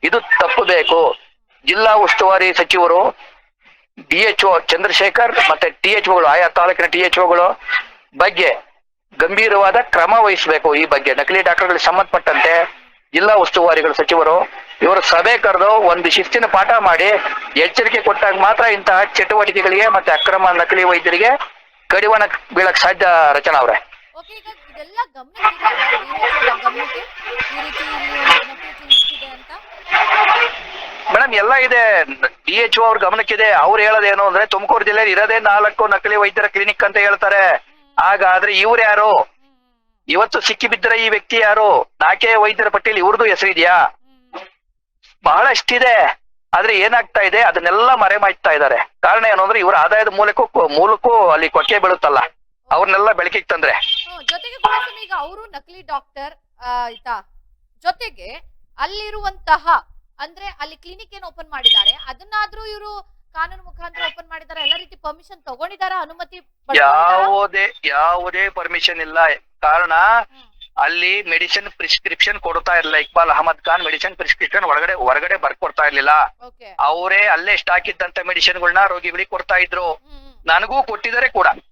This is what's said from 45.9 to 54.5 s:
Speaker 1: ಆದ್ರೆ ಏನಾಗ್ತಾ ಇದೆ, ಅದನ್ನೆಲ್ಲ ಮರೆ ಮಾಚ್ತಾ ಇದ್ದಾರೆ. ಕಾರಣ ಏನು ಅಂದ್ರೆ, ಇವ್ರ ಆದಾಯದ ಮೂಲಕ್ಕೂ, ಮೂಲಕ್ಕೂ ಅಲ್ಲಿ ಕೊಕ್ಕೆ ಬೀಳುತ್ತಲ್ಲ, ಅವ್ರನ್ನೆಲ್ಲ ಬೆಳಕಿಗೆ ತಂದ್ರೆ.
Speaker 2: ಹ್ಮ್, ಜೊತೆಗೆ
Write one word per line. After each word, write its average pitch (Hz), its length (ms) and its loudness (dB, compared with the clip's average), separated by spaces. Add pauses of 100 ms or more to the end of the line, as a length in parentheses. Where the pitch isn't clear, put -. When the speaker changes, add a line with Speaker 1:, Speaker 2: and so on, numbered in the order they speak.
Speaker 1:
ಆದ್ರೆ 202 240 0
ಏನಾಗ್ತಾ 226 420 0
ಇದೆ, 190 200 2
ಅದನ್ನೆಲ್ಲ 185 540 2
ಮರೆ 202 220 2
ಮಾಚ್ತಾ 190 340 0
ಇದ್ದಾರೆ. 135 420 0 (100)
ಕಾರಣ 208 220 2
ಏನು 202 180 2
ಅಂದ್ರೆ, 208 160 0
ಇವ್ರ 190 160 2
ಆದಾಯದ 202 340 2
ಮೂಲಕ್ಕೂ, 208 600 0
ಮೂಲಕ್ಕೂ 202 600 2
ಅಲ್ಲಿ 160 200 2
ಕೊಕ್ಕೆ 180 300 0
ಬೀಳುತ್ತಲ್ಲ, 180 400 0 (520)
ಅವ್ರನ್ನೆಲ್ಲ 190 420 2
ಬೆಳಕಿಗೆ 180 320 -4
ತಂದ್ರೆ. 151 280 -2
Speaker 2:
ಹ್ಮ್, - 560 -6
ಜೊತೆಗೆ 480 280 -8